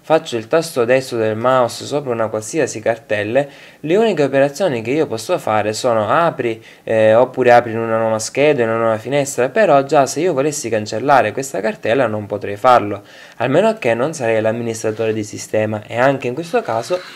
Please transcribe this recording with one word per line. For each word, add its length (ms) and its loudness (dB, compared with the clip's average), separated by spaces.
faccio 340 0
il 120 -8
tasto 360 0
destro 320 0
del 180 0
mouse 520 0
sopra 260 -4
una 160 -2
qualsiasi 520 -4
cartella, 680 -2
le 160 0
uniche 260 2
operazioni 600 0
che 80 -4
io 160 0
posso 320 -4
fare 340 0
sono 380 0
apri, 520 0
eh, 300 4
oppure 380 4
apri 200 6
in 60 -4
una 180 -2
nuova 220 0
scheda, 460 2
in 40 0
una 100 0
nuova 200 0
finestra, 500 -2
però 360 4
già 200 4
se 160 -4
io 140 0
volessi 340 -2
cancellare 640 2
questa 300 -6
cartella 440 0
non 200 -4
potrei 300 -6
farlo, 460 4
a 100 -2
meno 300 2
che 160 0
non 180 -2
sarei 300 0
l'amministratore 720 -2
di 100 -4
sistema, 600 -4
e 100 -10
anche 300 2
in 80 -4
questo 260 -4
caso 400 -4